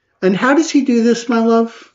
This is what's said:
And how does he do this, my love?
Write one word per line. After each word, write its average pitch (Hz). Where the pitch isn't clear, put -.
And 190
how 247
does 311
he 285
do 233
this, 233
my 233
love? 226